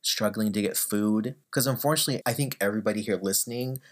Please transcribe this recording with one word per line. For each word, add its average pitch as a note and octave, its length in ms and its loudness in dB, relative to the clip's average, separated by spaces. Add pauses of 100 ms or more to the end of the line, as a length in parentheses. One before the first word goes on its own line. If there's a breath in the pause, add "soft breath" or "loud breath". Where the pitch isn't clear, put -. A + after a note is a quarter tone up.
struggling G#2+ 520 0
to G#2 100 0
get - 160 -2
food. G#2+ 580 0 (140)
'Cause C3 160 2
unfortunately, C#3+ 580 0
I A#2+ 80 2
think C#3 280 -2
everybody G#2 420 0
here G#2 180 0
listening A#2+ 600 -2 (120)